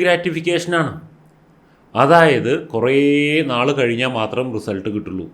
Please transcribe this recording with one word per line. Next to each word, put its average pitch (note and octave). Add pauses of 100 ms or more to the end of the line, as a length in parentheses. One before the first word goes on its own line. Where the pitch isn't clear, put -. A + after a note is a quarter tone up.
ഗ്രാറ്റിഫിക്കേഷനാണ്. E3+ (1000)
അതായത് C#3 (200)
കുറേ A#2 (580)
നാൾ A#2+ (140)
കഴിഞ്ഞാൽ B2
മാത്രം A2 (100)
റിസൾട്ട് G2+
കിട്ടുള്ളൂ, F#2